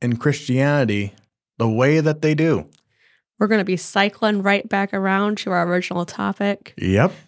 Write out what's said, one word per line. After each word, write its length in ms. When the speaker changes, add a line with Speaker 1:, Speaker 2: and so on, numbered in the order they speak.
Speaker 1:
and 180
Christianity 960
the 120
way 300
that 220
they 140
do? 320
Speaker 2:
We're 80
gonna 160
be 140
cycling 640
right 260
back 260
around 460
to 120
our 160
original 380
topic, 720
Speaker 1:
Yep. 340